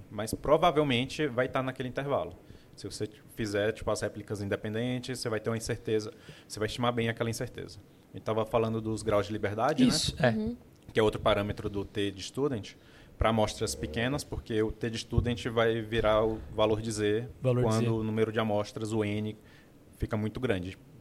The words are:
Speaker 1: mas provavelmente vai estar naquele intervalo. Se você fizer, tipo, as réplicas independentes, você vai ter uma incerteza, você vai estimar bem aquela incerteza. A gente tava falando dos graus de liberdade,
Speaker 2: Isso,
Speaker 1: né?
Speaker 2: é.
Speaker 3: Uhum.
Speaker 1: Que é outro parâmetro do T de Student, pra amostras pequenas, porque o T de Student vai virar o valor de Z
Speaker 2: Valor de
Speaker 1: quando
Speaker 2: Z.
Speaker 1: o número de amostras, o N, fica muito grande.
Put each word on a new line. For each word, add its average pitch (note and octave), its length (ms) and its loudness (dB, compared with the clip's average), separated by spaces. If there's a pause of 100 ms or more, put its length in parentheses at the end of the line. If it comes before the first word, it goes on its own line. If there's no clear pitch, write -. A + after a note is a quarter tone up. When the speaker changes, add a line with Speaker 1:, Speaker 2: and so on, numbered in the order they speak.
(120)
Speaker 1:
mas G#2+ 220 -6
provavelmente D3 920 2
vai B2+ 200 0
estar C3+ 180 -2
naquele B2+ 240 -6
intervalo. A#2 500 -2 (380)
Se - 100 -14
você G#2 240 -6 (240)
fizer, G#2 380 0
tipo, - 180 -6
as G#2 120 -2
réplicas G#2 400 -6
independentes, A#2 800 -4
você A#2+ 100 -4
vai A2 100 0
ter - 100 -2
uma A2+ 60 0
incerteza, A2 560 -2 (340)
você - 140 -12
vai - 80 0
estimar A#2+ 240 0
bem A#2 160 0
aquela A2+ 220 -2
incerteza. G#2 500 -8 (340)
A - 40 -14
gente F#2+ 80 -14
tava A2 200 0
falando A2+ 360 2
dos A2 200 -4
graus G#2 260 4
de - 40 -6
liberdade, A2 560 2
Speaker 2:
Isso, - 340 2
Speaker 1:
né? B2+ 60 6
Speaker 2:
é. A#2 100 6
Speaker 3:
Uhum. A3 200 -2 (360)
Speaker 1:
Que - 60 4
é - 40 6
outro G#2+ 180 2
parâmetro G#2 480 0
do G2+ 160 -4
T G2+ 260 -2
de F#2 100 -12
Student, B2+ 520 -4 (440)
pra A2 120 2
amostras A2 440 2
pequenas, B2 520 -2
porque A2 360 -2
o A2 80 2
T A#2 200 -4
de A2 80 -6
Student A#2+ 500 0
vai A2+ 340 2
virar G#2+ 440 4
o A2 120 0 (160)
valor G#2+ 280 4
de A2+ 100 -4
Z G#2+ 380 0 (120)
Speaker 2:
Valor B2+ 200 4
de A#2+ 80 4
Speaker 1:
quando A2+ 160 4
Speaker 2:
Z. A2+ 40 2
Speaker 1:
o A2+ 140 0
número A2 300 0
de A2+ 60 2
amostras, G#2+ 520 0
o A2 140 2
N, G#2+ 320 -2 (600)
fica A2+ 200 -2
muito G#2+ 240 -2
grande. F#2+ 360 -2 (240)